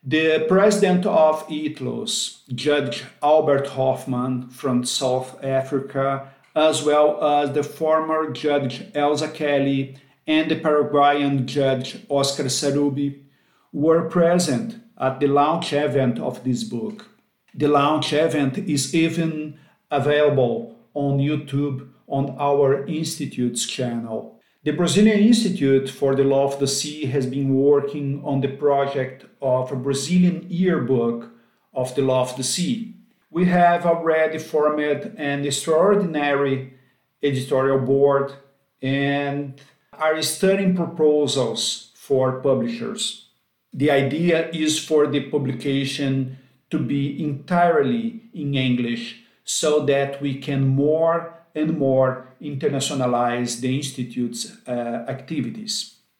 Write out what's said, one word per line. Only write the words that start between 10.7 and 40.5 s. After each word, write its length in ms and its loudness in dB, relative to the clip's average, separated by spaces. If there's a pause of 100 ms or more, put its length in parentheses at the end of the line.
Judge 600 -2
Oscar 360 0
Sarubi, 800 -2 (480)
were 360 2
present 680 2 (240)
at 200 -2
the 60 0
launch 480 2
event 460 0
of 240 -8
this 200 -2
book. 440 -8 (480)
The 140 0
launch 440 2
event 460 0
is 340 -4
even 640 -2 (320)
available 880 2 (160)
on 240 -2
YouTube 720 -2 (160)
on 320 -4
our 480 2
Institute's 800 -4
channel. 640 -6 (360)
The 60 0
Brazilian 480 4
Institute 680 4
for 260 0
the 80 2
Law 220 4
of 120 -2
the 100 0
Sea 400 -6
has 180 -2
been 280 -2
working 720 2
on 160 -2
the 80 -2
project 800 -2 (160)
of 320 -2
a 20 -6
Brazilian 720 0
yearbook 840 0 (440)
of 220 -4
the 60 0
Law 200 2
of 160 -4
the 60 -6
Sea. 520 -4 (340)
We 180 0
have 380 4
already 540 2
formed 400 0 (380)
an 260 -4
extraordinary 1300 0 (460)
editorial 580 0
board 520 2 (500)
and 800 -2 (320)
are 300 0
studying 560 2